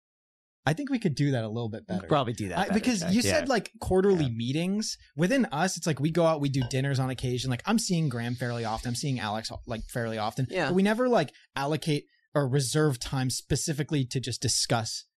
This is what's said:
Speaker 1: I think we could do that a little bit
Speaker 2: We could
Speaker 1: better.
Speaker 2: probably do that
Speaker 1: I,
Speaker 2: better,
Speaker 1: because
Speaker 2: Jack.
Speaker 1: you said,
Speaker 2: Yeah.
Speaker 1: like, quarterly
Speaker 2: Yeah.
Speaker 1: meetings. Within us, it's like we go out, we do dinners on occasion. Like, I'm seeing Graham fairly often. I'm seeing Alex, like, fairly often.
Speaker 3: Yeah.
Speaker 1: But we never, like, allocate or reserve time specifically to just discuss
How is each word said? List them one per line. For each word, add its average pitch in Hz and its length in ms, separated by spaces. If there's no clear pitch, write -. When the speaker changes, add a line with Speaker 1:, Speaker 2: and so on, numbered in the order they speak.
Speaker 1:
I 143 80
think 262 160
we 269 80
could 196 160
do 143 180
that 120 120
a 110 40
little 113 220
bit 107 120
Speaker 2:
We - 120
could - 60
Speaker 1:
better. 92 80
Speaker 2:
probably 131 260
do 107 160
that 85 80
Speaker 1:
I, 180 60
Speaker 2:
better, 202 100
Speaker 1:
because 220 280
Speaker 2:
Jack. 175 120
Speaker 1:
you 240 80
said, - 260
Speaker 2:
Yeah. 277 60
Speaker 1:
like, 214 180
quarterly 185 440
Speaker 2:
Yeah. 123 60
Speaker 1:
meetings. 160 680
Within 196 360
us, 170 260
it's 170 80
like 156 140
we 147 100
go 165 160
out, 160 160
we 143 80
do 135 200
dinners 131 300
on 131 100
occasion. 127 420
Like, 120 140
I'm 214 120
seeing 165 320
Graham 120 260
fairly 120 300
often. 110 240
I'm 120 60
seeing 131 240
Alex, 107 320
like, 113 220
fairly 113 280
often. 113 320
Speaker 3:
Yeah. 175 200
Speaker 1:
But 175 60
we 190 60
never, 220 260
like, 208 260
allocate 147 500
or 143 140
reserve 139 520
time 131 300
specifically 143 760
to 131 140
just 120 220
discuss - 640